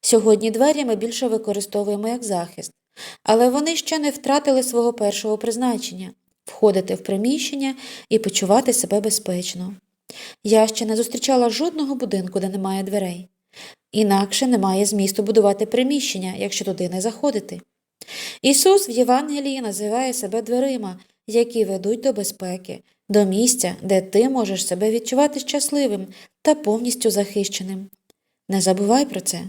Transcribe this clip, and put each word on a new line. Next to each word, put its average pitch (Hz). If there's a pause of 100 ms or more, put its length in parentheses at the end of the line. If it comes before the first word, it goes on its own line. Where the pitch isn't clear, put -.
Сьогодні 214
двері 277
ми 226
більше 233
використовуємо 208
як 240
захист, 180 (500)
але 226
вони 302
ще 311
не 294
втратили 277
свого 240
першого 214
призначення — 226 (320)
входити 190
в 185
приміщення 269 (340)
і 220
почувати 214
себе 202
безпечно. 185 (720)
Я 220
ще 220
не 220
зустрічала 240
жодного 294
будинку, 190
де 190
немає 190
дверей. 190 (640)
Інакше 202
немає 196
змісту 202
будувати 202
приміщення, 247
якщо 196
туди 180
не 185
заходити. 220 (840)
Ісус 381
в -
Євангелії 269
називає 220
себе 220
дверима, 233 (260)
які 233
ведуть 196
до 262
безпеки, 185 (260)
до 208
місця, 196
де 190
ти 202
можеш 208
себе 190
відчувати 262
щасливим 262 (360)
та 302
повністю 233
захищеним. 196 (640)
Не 190
забувай 202
про 226
це. 175